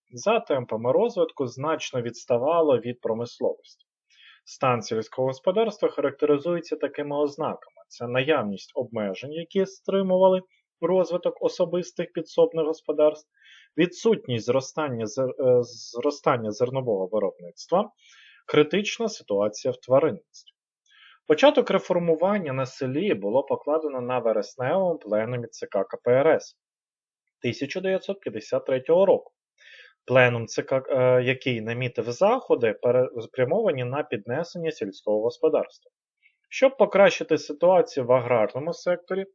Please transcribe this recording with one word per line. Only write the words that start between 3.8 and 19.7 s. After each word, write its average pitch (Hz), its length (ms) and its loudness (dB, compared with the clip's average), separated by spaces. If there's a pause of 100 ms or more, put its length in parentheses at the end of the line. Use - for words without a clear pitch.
Стан 123 360 -2
сільського 110 460 -4
господарства 185 640 -2
характеризується 147 840 -2
такими 143 420 -6
ознаками. 143 580 -4 (120)
Це 120 200 -10
наявність 127 680 -2
обмежень, 113 560 -6
які 170 340 -4
стримували 190 760 2 (400)
розвиток 175 600 0
особистих 175 680 -2
підсобних 160 540 0
господарств, 151 640 0 (480)
відсутність 170 680 0
зростання 131 600 -2
зер-, 127 340 -2
е, 127 240 6
зростання 120 880 -2
зернового 120 600 -2
виробництва, 104 800 -2 (560)
критична 202 600 2
ситуація 104 640 -2